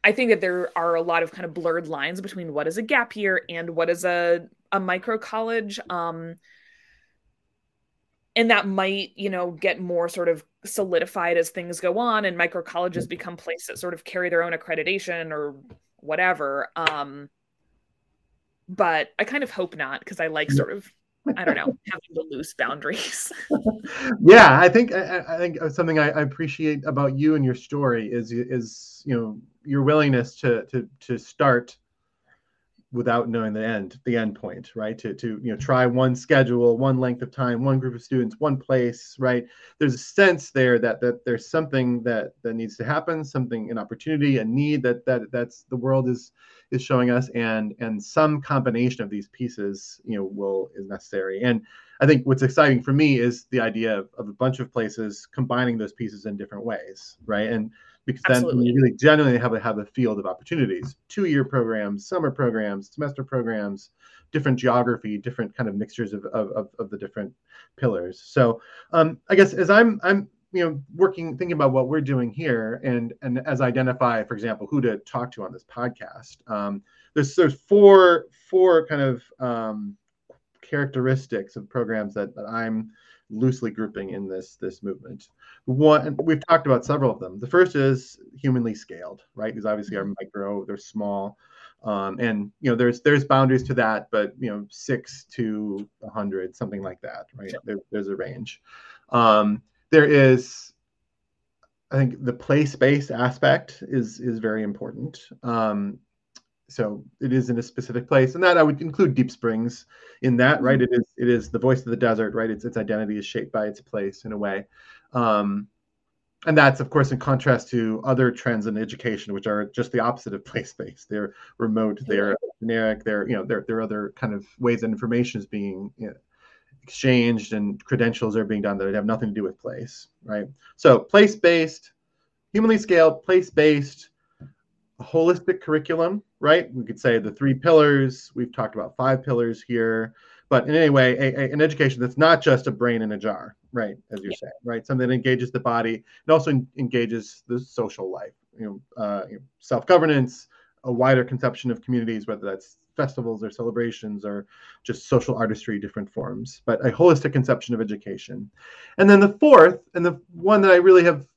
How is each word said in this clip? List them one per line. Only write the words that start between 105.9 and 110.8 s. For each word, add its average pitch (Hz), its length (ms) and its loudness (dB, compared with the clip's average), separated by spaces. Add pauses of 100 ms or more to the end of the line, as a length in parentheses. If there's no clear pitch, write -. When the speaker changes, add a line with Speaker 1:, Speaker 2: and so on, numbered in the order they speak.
Speaker 2:
so 104 340 -6 (180)
it 127 100 -2
is 127 180 0
in 117 100 -2
a 117 40 -6
specific 123 440 -10
place, 131 280 4
and 180 80 0
that 175 140 6
I 160 60 8
would 147 180 2
include 156 340 0
Deep 127 160 2
Springs 113 540 -4 (360)
in 123 160 2
that, 139 240 4
right? 131 180 2
Speaker 1:
Mm-hmm. 123 140 2